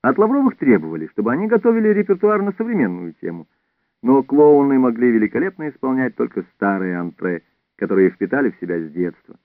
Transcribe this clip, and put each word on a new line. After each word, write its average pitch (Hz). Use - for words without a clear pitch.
От 131
Лавровых 247
требовали, 80
чтобы 107
они 185
готовили 226
репертуар 208
на 202
современную 101
тему, 87
но 131
клоуны 143
могли 123
великолепно 151
исполнять 131
только 117
старые 95
антре, 87
которые 95
впитали 117
в -
себя 87
с 80
детства. 87